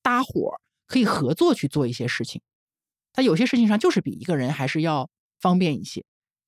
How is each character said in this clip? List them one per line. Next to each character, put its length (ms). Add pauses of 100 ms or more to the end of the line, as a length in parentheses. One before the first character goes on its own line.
搭 200
伙 280
儿， 100 (280)
可 120
以 60
合 280
作 200
去 140
做 200
一 60
些 140
事 180
情。 160 (720)
他 80
有 140
些 100
事 100
情 120
上 120
就 100
是 120
比 100
一 120
个 120
人 160
还 160
是 140
要 280 (300)
方 180
便 220
一 40
些， 200 (440)